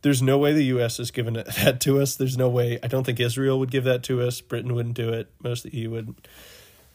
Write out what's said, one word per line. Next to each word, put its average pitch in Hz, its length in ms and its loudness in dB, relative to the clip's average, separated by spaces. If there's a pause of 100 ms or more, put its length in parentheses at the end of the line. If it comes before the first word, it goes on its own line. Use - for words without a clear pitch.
There's 139 200 2
no 131 160 4
way 147 160 4
the 151 120 4
U 127 160 2
S 117 180 -2
is 120 120 -8
giving 113 240 -4
it, 117 100 -8
<laughs> - 180 -4
that 127 180 4
to 139 180 4
us. 135 160 0
There's 131 220 -2
no 127 120 4
way. 120 320 0
I 127 60 -6
don't 131 160 0
think 123 160 -2
Israel 131 400 2
would 131 100 -2
give 131 140 0
that 127 200 2
to 127 180 -2
us. 123 200 -2
Britain 120 320 -6
wouldn't 117 220 -2
do 113 140 -4
it. 113 220 -4 (120)
Most 120 220 -6
of - 60 -12
the - 60 -8
E 113 40 -4
U 113 100 -6
wouldn't. 113 360 -10 (680)